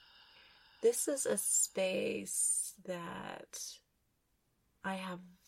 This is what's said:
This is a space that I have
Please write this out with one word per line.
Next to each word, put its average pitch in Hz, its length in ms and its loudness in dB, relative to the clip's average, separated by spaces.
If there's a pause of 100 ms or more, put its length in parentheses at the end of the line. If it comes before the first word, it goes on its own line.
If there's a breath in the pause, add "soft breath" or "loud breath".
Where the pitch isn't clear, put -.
(800 loud breath)
This 233 260 4
is 277 180 0
a 214 120 2
space - 1400 2 (120)
that 180 760 -8 (1200)
I 190 120 -4
have 185 240 -8 (280)